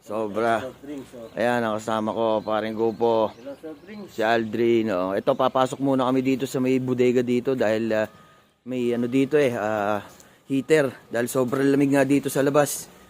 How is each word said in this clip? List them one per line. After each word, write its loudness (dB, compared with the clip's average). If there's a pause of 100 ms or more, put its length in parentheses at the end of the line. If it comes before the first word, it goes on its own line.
Sobra. -2 (720)
Ayan, 0
ang -2
kasama -2
ko, 0
paring -2
Gupo. 2 (800)
Si -10
Aldrin, 2
oh. -2
Ito, 0
papasok 0
muna 0
kami 2
dito -2
sa -4
may 2
bodega 2
dito 0
dahil, 0
ah, -2 (560)
may -2
ano -2
dito 2
eh, 2
ah, -2 (480)
heater. 2 (160)
Dahil -4
sobrang 0
lamig 4
nga 4
dito 2
sa 0
labas. 0 (180)